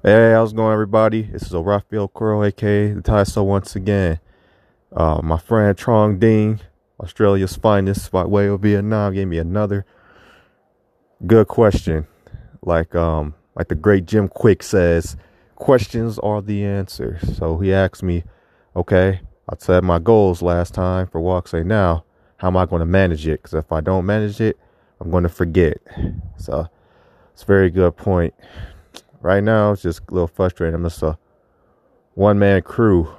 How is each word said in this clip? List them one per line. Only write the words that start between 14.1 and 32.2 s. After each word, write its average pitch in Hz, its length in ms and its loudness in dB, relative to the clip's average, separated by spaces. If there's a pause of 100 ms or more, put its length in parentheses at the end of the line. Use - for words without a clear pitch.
Quick - 340 2
says, 85 540 0 (380)
"Questions 117 640 0
are 104 240 -4
the 101 240 -4
answer." 95 520 -6 (200)
So 82 180 -2
he 95 160 0
asked 95 300 0
me, 87 220 -4 (520)
okay, 92 460 0 (260)
I - 80 -10
said 90 280 2
my 85 160 2
goals 95 420 2
last 87 320 -2
time 92 320 -2
for 82 120 -10
Walk 90 300 -2
Say 82 140 -4
Now. 90 420 0 (320)
How 95 120 -4
am 92 100 0
I 90 80 2
gonna 82 180 -2
manage 85 420 0
it? 78 160 -4
'Cause - 120 -14
if 78 180 -4
I 80 80 -2
don't 90 240 -2
manage 104 340 -4
it, 110 200 -2 (420)
I'm 85 100 -10
gonna 87 200 0
forget. 85 480 0 (580)
So 80 320 -6 (640)
it's - 120 -20
a - 20 -8
very 95 240 4
good 87 260 2
point. 90 380 -2 (840)
Right 98 220 0
now, 107 300 2
it's 101 80 -4
just 85 260 -6
a - 60 -14
little 87 160 -2
frustrating. 87 460 -4
I'm 82 80 -6
just 85 200 -6
a 78 140 -2 (960)
one-man 101 480 2